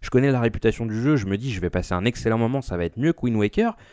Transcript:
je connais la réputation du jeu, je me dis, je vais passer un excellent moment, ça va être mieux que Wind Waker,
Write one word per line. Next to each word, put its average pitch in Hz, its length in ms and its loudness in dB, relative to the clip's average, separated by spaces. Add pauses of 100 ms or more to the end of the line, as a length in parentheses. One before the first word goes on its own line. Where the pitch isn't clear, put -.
je - 80 -12
connais 135 220 4
la 127 80 2
réputation 113 460 0
du 110 140 -4
jeu, 147 160 4
je 101 100 -2
me 98 100 0
dis, 123 160 -6
je 95 80 -4
vais 87 100 -2
passer 90 240 -2
un 90 100 -2
excellent 113 340 0
moment, 123 240 0
ça - 140 -8
va 87 80 -2
être 85 140 -6
mieux 156 140 0
que - 100 -12
Wind 117 140 0
Waker, 202 400 0 (160)